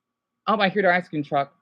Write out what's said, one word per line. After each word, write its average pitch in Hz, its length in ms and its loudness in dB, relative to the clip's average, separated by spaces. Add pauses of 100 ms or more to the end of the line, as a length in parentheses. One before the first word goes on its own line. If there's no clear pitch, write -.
(460)
Oh, 202 120 0
I 196 120 2
hear 196 120 -2
the 185 100 4
ice 175 160 0
cream 151 140 -6
truck. 143 400 -4